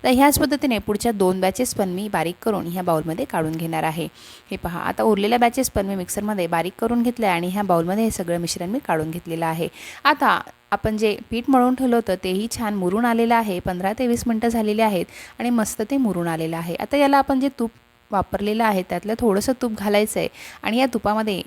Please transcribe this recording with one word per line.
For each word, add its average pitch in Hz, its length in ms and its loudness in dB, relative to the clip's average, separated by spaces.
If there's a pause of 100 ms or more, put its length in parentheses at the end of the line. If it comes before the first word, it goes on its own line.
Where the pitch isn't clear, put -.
तर 254 60 4
ह्याच 269 300 6
पद्धतीने 277 400 0
पुढच्या 214 320 0
दोन 190 300 2
बॅचेस 196 340 0
पण 196 140 0
मी 190 200 -4
बारीक 170 320 -2
करून 208 260 -2
ह्या 180 160 -6
बाउलमध्ये 165 420 0
काढून 160 260 -2
घेणार 160 320 -4
आहे. 160 240 -4 (440)
हे 190 60 -6
पहा, 170 220 -8
आता 196 240 -2
उरलेल्या 220 360 2
बॅचेस 240 300 2
पण 202 160 -2
मी 196 100 -4
मिक्सरमध्ये 196 520 -4
बारीक 170 320 -2
करून 233 240 0
घेतल्या 226 300 0
आणि 170 140 -2
ह्या 202 160 -2
बाउलमध्ये 185 400 2
हे 220 80 2
सगळं 170 280 -2
मिश्रण 175 300 -6
मी 247 180 -2
काढून 160 240 -2
घेतलेलं 165 340 -6
आहे. 160 220 -2 (360)
आता 269 360 2 (320)
आपण 214 260 -2
जे 208 180 2 (160)
पीठ 233 180 -2
मळून 254 260 6
ठेवलं 247 200 2
होतं 220 280 0
तेही 190 240 -2 (100)
छान 214 180 -4
मुरून 196 300 0
आलेलं 233 300 2
आहे, 208 240 0
पंधरा 185 400 -2
ते 254 80 0
वीस 233 200 0
मिनटं 226 200 0
झालेली 220 340 0
आहेत 196 240 2 (340)
आणि 233 100 -2
मस्त 226 320 0
ते 277 160 -2
मुरून 175 300 0
आलेलं 160 300 -4
आहे. 170 180 -6
आता - 220 -2
याला 277 200 6
आपण 269 220 2
जे 277 100 0 (100)
तूप 226 120 -2 (400)
वापरलेलं 202 520 0
आहे 202 260 2
त्यातलं 185 300 -4
थोडंसं 214 420 2
तूप 240 120 -2
घालायचं 208 460 2
आहे 165 100 0 (340)
आणि 220 140 0
या 262 160 4
तुपामध्ये 214 540 -2